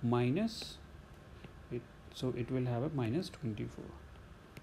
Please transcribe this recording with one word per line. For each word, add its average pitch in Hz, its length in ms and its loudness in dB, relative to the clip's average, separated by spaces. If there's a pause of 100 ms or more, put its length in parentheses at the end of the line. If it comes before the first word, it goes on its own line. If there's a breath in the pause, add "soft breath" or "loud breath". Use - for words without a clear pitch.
minus, 123 760 4 (960 loud breath)
it, 120 100 -2 (320)
so 127 240 2
it 120 140 0
will 127 140 4
have 120 180 4
a 156 60 2
minus 143 400 2
twenty-four. - 640 -4 (720)